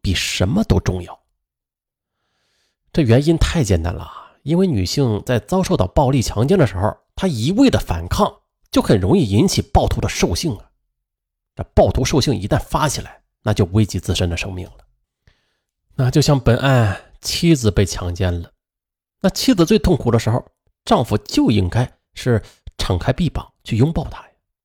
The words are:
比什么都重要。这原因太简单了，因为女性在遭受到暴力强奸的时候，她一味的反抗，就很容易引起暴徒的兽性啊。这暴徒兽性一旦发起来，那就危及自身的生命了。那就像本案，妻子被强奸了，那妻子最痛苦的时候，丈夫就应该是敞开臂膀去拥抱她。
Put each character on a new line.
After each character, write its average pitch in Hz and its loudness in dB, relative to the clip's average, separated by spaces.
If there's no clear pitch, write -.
比 95 -2
什 - -2
么 175 0
都 - 2
重 92 -4
要。 - -20
这 165 0
原 127 4
因 165 4
太 - 0
简 92 0
单 85 -4
了， - -16
因 151 -2
为 190 2
女 104 0
性 117 0
在 123 0
遭 185 -2
受 185 -2
到 95 0
暴 139 0
力 135 2
强 107 -2
奸 180 2
的 160 4
时 92 -4
候， 95 -2
她 196 -2
一 127 -2
味 240 4
的 135 2
反 85 -6
抗， - -2
就 269 0
很 117 2
容 104 4
易 135 2
引 117 4
起 - -2
暴 135 0
徒 - -4
的 98 -2
兽 - -2
性 123 -4
啊。 - -20
这 - -8
暴 156 4
徒 120 -2
兽 143 0
性 127 0
一 98 -6
旦 117 -2
发 - -2
起 - -6
来， - -18
那 - 0
就 101 0
危 101 2
及 95 -4
自 87 -4
身 87 -2
的 85 -6
生 - -8
命 87 -10
了。 - -20
那 127 0
就 139 2
像 143 2
本 117 2
案， 123 0
妻 - 0
子 120 0
被 101 2
强 90 -6
奸 90 -2
了， - -20
那 190 0
妻 - 2
子 175 2
最 220 4
痛 180 2
苦 - -2
的 117 4
时 110 -2
候， 117 -2
丈 175 2
夫 110 0
就 - -2
应 101 0
该 113 -4
是 117 0
敞 - -2
开 104 -2
臂 170 -2
膀 - -10
去 - -4
拥 139 2
抱 156 -6
她。 - -14